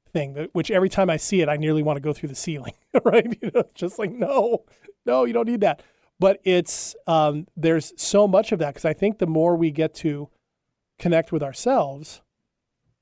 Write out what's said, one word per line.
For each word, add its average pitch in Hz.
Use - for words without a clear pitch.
thing, 139
that, 147
which 160
every 190
time 190
I 165
see 190
it, 151
I 147
nearly 156
wanna 147
go 151
through 147
the 135
ceiling, 127
<laughs> -
right? 226
You 226
know, 240
it's -
just 175
like, 208
"No, 240
no, 254
you 240
don't 226
need 233
that." 170
But 196
it's, -
um, 151
there's 165
so 202
much 196
of 190
that, 147
'cause -
I 156
think 208
the 185
more 160
we 165
get 156
to 147
connect 165
with 156
ourselves, 147